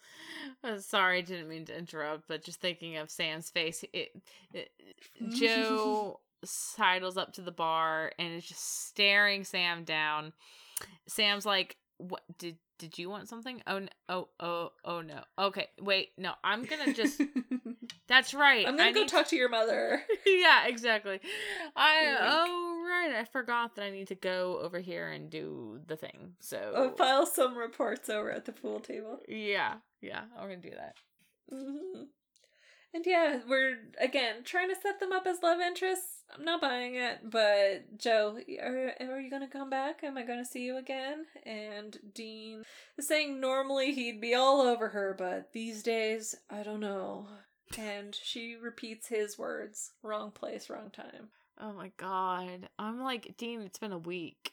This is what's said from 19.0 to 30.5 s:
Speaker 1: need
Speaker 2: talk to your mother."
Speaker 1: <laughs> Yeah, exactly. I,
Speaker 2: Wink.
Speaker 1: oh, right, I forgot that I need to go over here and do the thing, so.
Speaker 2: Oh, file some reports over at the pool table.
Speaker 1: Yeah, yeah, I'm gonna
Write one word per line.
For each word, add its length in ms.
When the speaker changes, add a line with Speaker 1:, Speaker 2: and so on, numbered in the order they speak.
Speaker 1:
need 80
Speaker 2:
talk 200
to 80
your 120
mother." 540
Speaker 1:
<laughs> 120
Yeah, 400
exactly. 540
I, 300
Speaker 2:
Wink. 160
Speaker 1:
oh, 640
right, 340
I 40
forgot 520
that 80
I 60
need 180
to 60
go 460
over 200
here 280
and 220
do 560
the 100
thing, 440
so. 340
Speaker 2:
Oh, 160
file 340
some 320
reports 540
over 200
at 140
the 80
pool 280
table. 460
Speaker 1:
Yeah, 500
yeah, 220
I'm 120
gonna 100